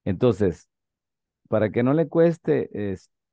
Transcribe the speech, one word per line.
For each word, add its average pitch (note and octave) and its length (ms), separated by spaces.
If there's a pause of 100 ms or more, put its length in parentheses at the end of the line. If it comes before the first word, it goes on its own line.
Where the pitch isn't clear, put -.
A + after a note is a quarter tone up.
Entonces, G2+ 640 (800)
para G#2+ 220
que A#2 120
no C3 100
le D#3+ 160
cueste, D#3 840
es - 180 (220)